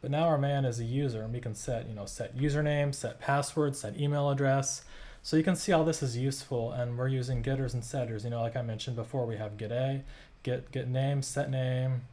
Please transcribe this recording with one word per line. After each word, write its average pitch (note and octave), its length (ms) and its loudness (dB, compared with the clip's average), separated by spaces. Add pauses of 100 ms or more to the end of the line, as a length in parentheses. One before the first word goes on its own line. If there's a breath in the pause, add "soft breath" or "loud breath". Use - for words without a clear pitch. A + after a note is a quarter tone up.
But C3+ 100 -4
now D#3+ 180 4
our D#3 100 4
man C#3 260 4
is A#2+ 160 0
a A#2 40 -2
user, A#2+ 360 0
and A2+ 140 -4
we B2 60 -4
can A2+ 140 -4
set, A#2 320 -4
you A2+ 80 -8
know, G2+ 120 -8
set A#2 320 -6
username, D3 560 2
set - 260 -6
password, C#3+ 560 2
set - 240 -6
email C#3+ 300 2
address. C3+ 520 2 (400 loud breath)
So - 140 0
you D#3+ 60 6
can F3+ 140 4
see - 160 2
how E3 100 8
this D#3 200 2
is A#2+ 140 0
useful, B2 560 -2
and A#2+ 240 -2
we're B2+ 120 0
using B2+ 340 0
getters C3+ 320 0
and A#2+ 100 -2
setters. A#2 400 -2
You A#2 60 -2
know, A#2 100 -2
like A#2 160 0
I B2 60 -2
mentioned A2+ 340 -4
before, A#2+ 300 -2
we A2+ 100 -2
have G#2+ 220 -6
get A2 140 -4
A, C3+ 300 0 (400 loud breath)
get, B2+ 300 -2
get B2 160 -2
name, C3+ 320 2
set C#3 300 -2
name B2+ 500 0 (120)